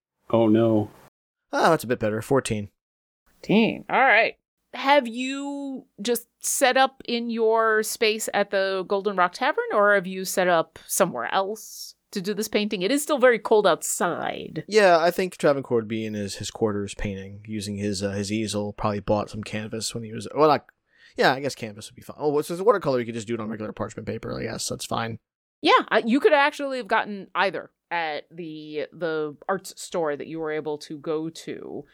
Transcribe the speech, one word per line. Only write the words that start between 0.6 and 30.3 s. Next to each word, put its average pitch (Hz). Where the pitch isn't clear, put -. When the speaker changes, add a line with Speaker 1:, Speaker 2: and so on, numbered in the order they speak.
Speaker 2:
Ah, 277
that's 160
a -
bit 120
better. 110
Fourteen. 107
Speaker 3:
Fourteen. -
All 196
right. 226
Have 262
you 277
just 233
set 262
up 262
in 233
your 220
space 214
at 202
the 190
Golden 196
Rock 180
Tavern, 311
or 208
have 190
you 190
set 180
up 165
somewhere 123
else -
to 208
do 196
this 208
painting? 214
It 196
is 285
still 302
very 247
cold 208
outside. -
Speaker 2:
Yeah, 190
I 165
think 185
Travancore 139
would 107
be 110
in 107
his, 104
his -
quarters 101
painting, 98
using 104
his, 101
uh, 101
his 98
easel, 104
probably 104
bought 104
some 107
canvas 107
when 117
he 107
was, 107
well, 151
not, 135
yeah, 175
I 139
guess 139
canvas 107
would -
be 104
fine. -
Oh, 147
what's 151
this 175
watercolor? 170
You 117
could 113
just 110
do 117
it 110
on 107
regular 107
parchment 110
paper, 120
I 131
guess. -
That's 123
fine. 113
Speaker 3:
Yeah, 330
uh, 294
you 240
could 392
actually 277
have 226
gotten 208
either 185
at 160
the, 156
the 156
arts 190
store 156
that 131
you 160